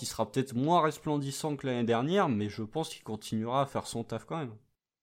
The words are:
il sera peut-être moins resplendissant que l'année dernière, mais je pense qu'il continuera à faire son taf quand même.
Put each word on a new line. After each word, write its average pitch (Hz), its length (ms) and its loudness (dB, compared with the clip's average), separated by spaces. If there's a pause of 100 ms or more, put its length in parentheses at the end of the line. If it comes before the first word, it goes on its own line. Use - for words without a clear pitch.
il 127 40 -6
sera 110 220 -2
peut-être 131 280 0
moins 160 240 6
resplendissant 147 720 0
que 135 140 -4
l'année 120 180 2
dernière, 151 420 4
mais 104 200 0
je 110 160 -6
pense 156 240 -4
qu'il - 160 -14
continuera 113 580 -2
à 131 40 2
faire - 200 -4
son 117 160 -6
taf 110 220 -8
quand 160 140 -6
même. 120 180 -8 (460)